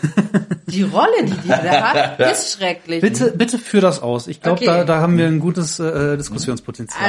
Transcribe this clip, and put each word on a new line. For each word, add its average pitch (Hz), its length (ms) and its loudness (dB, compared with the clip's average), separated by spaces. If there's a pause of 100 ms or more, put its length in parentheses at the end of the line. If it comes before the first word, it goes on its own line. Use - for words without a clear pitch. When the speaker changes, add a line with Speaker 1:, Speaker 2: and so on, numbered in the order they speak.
(280)
Speaker 1:
<laughs> - 420 -4
Die 190 140 0
Rolle, 311 400 2
die 185 140 -2
die 156 100 -10
da 175 460 2
hat, 131 260 0
Speaker 2:
<laughs> 127 120 4
Speaker 1:
ist - 200 -4
schrecklich. 175 480 -4
Speaker 3:
Bitte, 226 320 2
bitte 233 260 0
führ 220 220 -2
das 180 220 2
aus. 120 260 -4
Ich - 140 -12
glaub, 175 160 0
Speaker 1:
Okay. 247 80 -2
Speaker 3:
da, 175 180 4
da 160 160 2
haben 170 180 4
wir 165 80 2
ein 160 140 2
gutes, 165 400 -2
äh, 147 380 -2
Diskussionspotenzial. 120 920 -8